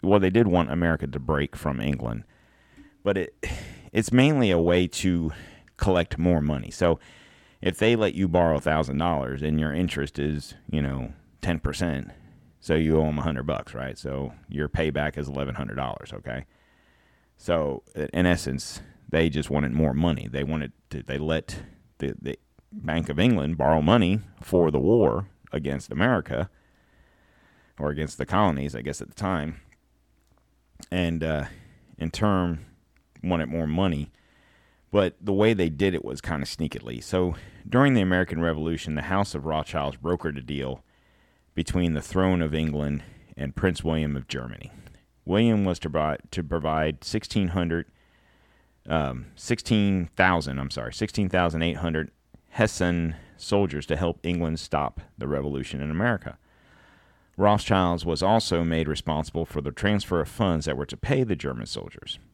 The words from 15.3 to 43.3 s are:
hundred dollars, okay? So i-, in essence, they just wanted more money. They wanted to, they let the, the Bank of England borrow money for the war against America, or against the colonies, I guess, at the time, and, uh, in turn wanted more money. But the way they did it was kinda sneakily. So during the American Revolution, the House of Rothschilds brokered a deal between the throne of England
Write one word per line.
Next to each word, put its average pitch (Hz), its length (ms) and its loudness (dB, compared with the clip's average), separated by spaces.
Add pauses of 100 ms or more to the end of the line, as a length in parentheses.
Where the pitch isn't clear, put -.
hundred 58 220 -8
dollars, 64 360 -6
okay? 60 340 -10 (920)
So 78 460 0 (120)
i-, 76 180 -4
in 90 120 4
essence, 71 560 0 (260)
they 82 220 4
just 73 220 -2
wanted 71 220 0
more 76 200 2
money. 73 340 0
They 67 160 -4
wanted 73 280 -4 (180)
to, 71 140 -8
they 69 160 -4
let 78 400 -4 (400)
the, - 200 -4
the - 200 -8 (320)
Bank 80 380 -4
of 73 100 -2
England 82 400 2
borrow 76 220 6
money 101 400 4 (200)
for 87 300 4
the 71 80 2
war 92 480 4 (240)
against 69 400 -4
America, 95 580 0 (1300)
or 73 140 -2
against 76 260 -4
the - 80 -2
colonies, 80 500 0
I 58 60 -8
guess, 69 200 -6
at - 80 -12
the - 40 -20
time, 82 460 -4 (1300)
and, 85 340 0
uh, 76 220 0 (520)
in 82 120 -4
turn 90 560 0 (580)
wanted 82 260 0
more 80 180 -2
money. 78 420 0 (840)
But 98 300 4
the 101 120 -2
way 107 200 6
they 90 160 2
did 90 240 2
it 82 100 -2
was 67 180 -8
kinda 73 240 -4
sneakily. 58 580 -8
So 90 320 0 (320)
during 135 260 4
the 117 80 4
American 90 400 2
Revolution, 80 540 -2
the 76 80 -4
House 95 320 -2
of 71 100 -8
Rothschilds 76 520 -4
brokered 78 400 -4
a 67 40 -10
deal 65 420 -6 (720)
between 87 400 0
the 76 80 -2
throne 92 400 2
of 76 140 -2
England 73 480 -2 (340)